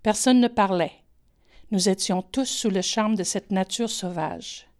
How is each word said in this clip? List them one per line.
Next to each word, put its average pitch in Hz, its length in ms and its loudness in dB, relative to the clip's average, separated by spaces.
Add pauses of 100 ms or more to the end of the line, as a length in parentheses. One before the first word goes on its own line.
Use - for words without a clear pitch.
Personne 247 400 4
ne 240 80 4
parlait. 190 420 2 (800)
Nous 196 180 2
étions 190 320 0
tous - 240 -4
sous - 240 -2
le 190 120 0
charme 214 340 0
de 190 80 -4
cette - 280 -4
nature 196 380 -2
sauvage. - 760 -8 (120)